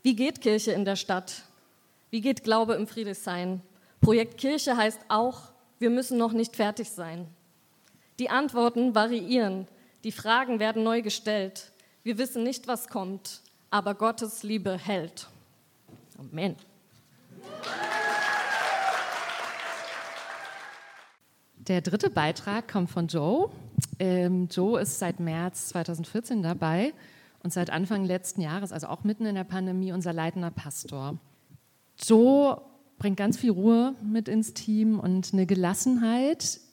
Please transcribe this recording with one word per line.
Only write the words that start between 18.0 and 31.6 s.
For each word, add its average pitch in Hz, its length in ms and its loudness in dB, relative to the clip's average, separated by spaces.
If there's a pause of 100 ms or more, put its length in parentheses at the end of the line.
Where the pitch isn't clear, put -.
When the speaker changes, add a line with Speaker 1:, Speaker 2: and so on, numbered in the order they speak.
Speaker 2:
Der 180 260 0
dritte 208 280 2
Beitrag 185 580 0
kommt 175 220 0
von 170 160 -2
Joe. 180 440 0 (480)
Ähm, 180 520 2
Joe 196 300 2
ist - 180 -4
seit 175 220 -4
März 170 480 -4
zweitausendvierzehn 175 760 -4
dabei 170 500 0 (500)
und 175 100 -4
seit 175 180 -2
Anfang 190 340 0
letzten 185 360 -2
Jahres, 175 320 -4
also 151 160 -8
auch - 160 -8
mitten 214 200 0
in 208 100 -2
der 185 100 -4
Pandemie, 185 480 -2
unser 175 200 -2
leitender 170 380 -4
Pastor. 143 680 -8 (840)